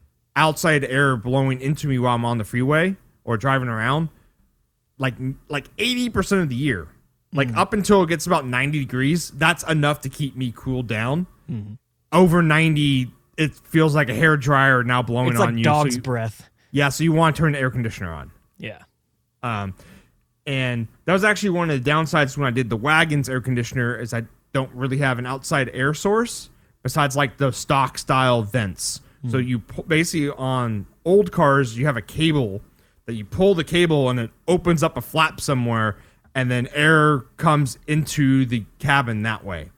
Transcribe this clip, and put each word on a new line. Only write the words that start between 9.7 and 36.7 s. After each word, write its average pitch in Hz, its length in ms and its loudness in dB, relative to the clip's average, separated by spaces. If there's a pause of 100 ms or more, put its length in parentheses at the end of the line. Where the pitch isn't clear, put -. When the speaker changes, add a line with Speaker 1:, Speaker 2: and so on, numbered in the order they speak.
Speaker 1:
to 139 80 -10
keep 131 260 -8
me 127 220 -6
cooled 127 300 -6
down. 120 400 -2 (240)
Speaker 2:
Mm. 104 260 -10 (340)
Speaker 1:
Over 175 320 6
ninety, 147 680 2 (260)
it 156 180 0
feels 160 420 0
like 147 120 2
a 113 60 -4
hair 156 220 4
dryer 135 480 4
now 123 180 0
blowing 123 280 0
Speaker 2:
It's 120 100 0
like - 80 4
Speaker 1:
on 117 100 -2
you, 113 60 0
Speaker 2:
dog's 147 300 2
Speaker 1:
so - 20 -4
you 127 60 -8
Speaker 2:
breath. 113 460 -6 (220)
Speaker 1:
Yeah, 143 180 2
so 151 160 -2
you 165 80 2
wanna 160 240 2
turn 156 160 0
the 147 60 -4
air 131 120 -2
conditioner 107 420 -6
on. 76 180 -14 (280)
Speaker 2:
Yeah. 107 240 -14 (600)
Speaker 1:
Um, 101 320 -6 (720)
and 127 400 -4 (180)
that 165 80 0
was 190 120 2
actually 208 260 0
one 170 200 0
of 135 120 -2
the 139 80 0
downsides 151 460 0
when 143 100 -2
I 123 60 0
did 117 180 -2
the 117 60 -2
wagon's 147 520 2
air 127 120 -2
conditioner, 120 580 -2
is 117 160 -8
I 117 100 -4 (280)
don't 131 200 -4
really 131 260 -4
have 131 200 0
an 127 80 -8
outside 135 480 -4
air 139 200 0
source 220 540 -2 (360)
besides, 139 320 0
like, 143 220 -2
the 135 120 2
stock - 480 0
style 127 440 2
vents. 104 580 -4 (220)
Speaker 2:
Hmm. 123 80 -6
Speaker 1:
So 131 80 0
you 123 200 -2
pu-, - 240 -12
basically 156 480 0
on 123 560 -2 (180)
old 190 280 4
cars, 139 440 4
you 135 100 -2
have 135 100 0
a 107 60 -6
cable 143 580 -2 (460)
that 120 80 -8
you 107 100 -8
pull 190 320 2
the 160 80 -2
cable 160 460 2
and 123 100 -2
it 113 100 -6 (160)
opens 170 380 2
up - 120 -2
a 123 40 -6
flap 156 400 -2
somewhere, 117 560 -2 (400)
and 127 160 -2
then 123 220 -2